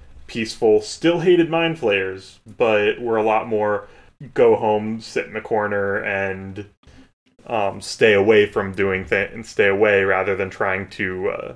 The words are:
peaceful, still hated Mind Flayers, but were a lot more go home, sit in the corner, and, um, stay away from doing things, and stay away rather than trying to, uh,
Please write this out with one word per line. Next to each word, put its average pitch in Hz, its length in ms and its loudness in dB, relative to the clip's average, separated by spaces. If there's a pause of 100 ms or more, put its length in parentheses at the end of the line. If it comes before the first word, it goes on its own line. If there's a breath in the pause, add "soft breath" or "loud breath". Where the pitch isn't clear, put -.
(260 soft breath)
peaceful, 110 540 2
still 165 400 0
hated 170 280 4
Mind 165 300 -2
Flayers, 95 680 -2
but 107 560 0
were 117 160 -2
a 110 60 2
lot 110 240 0
more 104 400 -2 (480 loud breath)
go 117 220 6
home, 107 440 -2
sit - 260 -6
in 101 80 -14
the 107 60 -10
corner, 104 600 -2
and, 98 640 -6 (800 soft breath)
um, 101 340 -4
stay - 320 2
away 104 340 6
from 98 260 -4
doing 95 320 -2
things, 98 280 -2
and 113 140 -14
stay 104 220 0
away 98 360 4
rather 95 320 0
than 95 140 -4
trying 95 400 -4
to, 95 400 -6
uh, - 260 -8